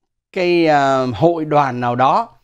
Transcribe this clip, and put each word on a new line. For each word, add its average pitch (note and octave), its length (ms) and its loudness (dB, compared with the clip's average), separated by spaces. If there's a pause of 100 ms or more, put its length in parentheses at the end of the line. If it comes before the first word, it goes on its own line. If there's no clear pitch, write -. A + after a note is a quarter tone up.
(320)
cái, F3 360 0
à, C3+ 380 2
hội D#3 400 -2
đoàn C#3+ 360 0
nào B2 140 -2
đó, D#3+ 340 0 (140)